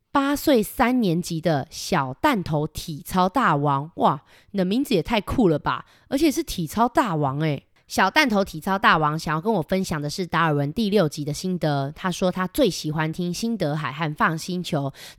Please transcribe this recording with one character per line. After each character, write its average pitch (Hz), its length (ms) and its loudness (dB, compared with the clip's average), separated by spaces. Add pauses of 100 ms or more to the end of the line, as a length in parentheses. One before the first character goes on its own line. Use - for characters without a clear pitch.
(100)
八 277 240 2
岁 277 280 4
三 247 400 0
年 175 180 2
级 165 220 -6
的 151 280 0
小 135 440 -4
弹 254 280 0
头 151 240 -2
体 - 380 -10
操 185 240 2
大 196 260 2
王， 143 420 0
哇， 170 260 2 (300)
你 202 60 -4
的 185 60 2
名 214 180 0
字 277 120 0
也 165 80 4
太 226 180 -2
酷 208 280 2
了 151 100 2
吧！ 131 260 -4 (240)
而 - 80 0
且 285 160 2
是 339 100 -4
体 175 240 -6
操 226 220 0
大 240 260 0
王 143 260 0
欸。 156 260 -2 (200)
小 190 240 2
弹 302 160 4
头 208 160 4
体 165 160 -8
操 190 200 -2
大 208 180 6
王 156 200 2
想 160 180 -4
要 160 60 -2
跟 214 120 0
我 190 100 0
分 190 220 -2
享 160 160 -4
的 147 80 -4
是 175 180 -6
《达 165 180 2
尔 156 100 2
文》 143 180 0
第 220 160 0
六 190 180 4
集 147 160 -4
的 143 120 -4
心 185 240 -4
得， 143 360 -2
他 - 160 -4
说 180 220 0
他 185 140 -4
最 214 240 2
喜 156 200 -6
欢 156 220 -2
听 175 200 -4
《辛 226 260 -4
德 156 180 -2
海 151 160 -4
和 151 220 -4
放 175 220 0
星 180 280 -6
球》， 143 260 -2 (280)